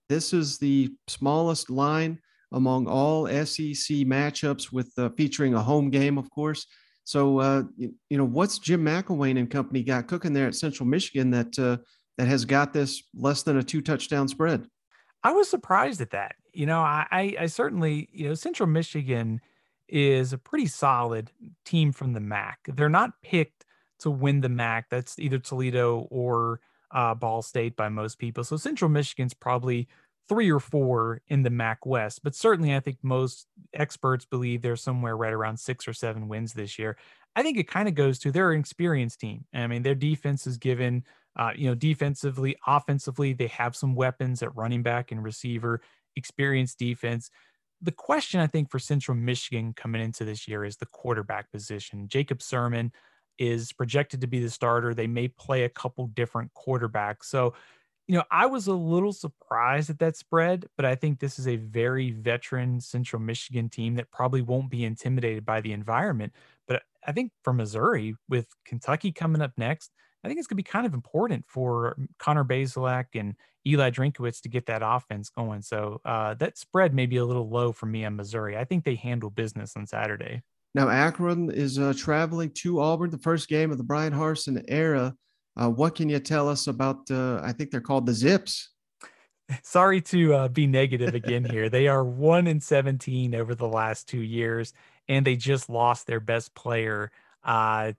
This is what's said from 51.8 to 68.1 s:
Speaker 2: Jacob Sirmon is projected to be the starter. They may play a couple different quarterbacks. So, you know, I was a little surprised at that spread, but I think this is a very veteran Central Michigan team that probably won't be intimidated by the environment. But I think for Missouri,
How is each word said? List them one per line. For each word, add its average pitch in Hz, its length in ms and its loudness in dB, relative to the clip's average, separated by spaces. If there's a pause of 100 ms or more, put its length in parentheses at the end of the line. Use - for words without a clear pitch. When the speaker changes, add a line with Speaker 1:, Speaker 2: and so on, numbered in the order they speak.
Speaker 2:
Jacob 135 320 -2
Sirmon 120 520 -2 (460)
is 117 360 -2
projected 131 480 -2
to 127 60 -4
be 123 120 -2
the 117 100 -2
starter. 117 440 2
They 113 140 -2
may 120 200 -2
play 127 360 -2
a 120 60 0
couple 127 380 -8
different 117 460 -4
quarterbacks. 110 720 -4
So, 123 300 0 (500)
you 185 100 2
know, 170 140 4
I 180 180 6
was 247 200 -2
a 196 60 2
little 180 400 2
surprised 139 760 -2
at 151 100 -6
that 165 180 2
spread, 175 580 0
but 139 100 0
I 127 80 4
think 147 260 0
this 139 200 -6
is 127 80 -4
a 120 80 0
very 117 560 -2
veteran 120 680 -2
Central 120 400 -4
Michigan 117 480 -4
team 117 260 -4
that 120 160 -6
probably 131 300 0
won't 127 280 -2
be 120 140 -4
intimidated 113 640 -2
by 110 160 0
the 107 100 -6
environment. 110 640 -2 (340)
But 127 160 -2 (240)
I 151 60 -4
think 233 180 -4 (120)
for 131 100 0
Missouri, 110 640 0 (120)